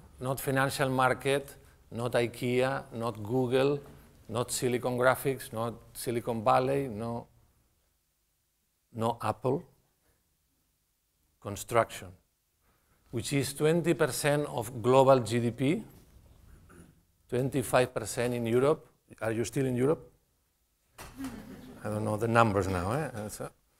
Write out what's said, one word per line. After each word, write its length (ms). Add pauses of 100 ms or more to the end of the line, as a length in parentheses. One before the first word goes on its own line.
(200)
not 200
financial 500
market, 680 (360)
not 220
ikea, 720 (100)
not 260
Google, 580 (500)
not 220
Silicon 460
Graphics, 560
not 220 (180)
Silicon 500
Valley, 440
no, 400 (1700)
no 260
Apple. 420 (1800)
Construction, 680 (1000)
which 240
is 200
twenty 400
percent 520
of 360
global 380
G 220
D 100
P, 320 (1400)
twenty-five 680
percent 400
in 120
Europe. 420 (340)
Are 120
you 100
still 220
in 100
Europe? 340 (1700)
I 60
don't 160
know 100
the 120
numbers 420
now, 240
eh? 200
Uh, 140
so, 220 (300)